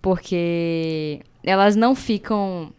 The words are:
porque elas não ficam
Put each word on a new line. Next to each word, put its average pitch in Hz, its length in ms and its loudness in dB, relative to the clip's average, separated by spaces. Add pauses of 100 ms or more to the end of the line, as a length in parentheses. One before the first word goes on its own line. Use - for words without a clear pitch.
porque 170 1200 -2 (220)
elas 196 320 4
não 240 200 4
ficam 196 840 -4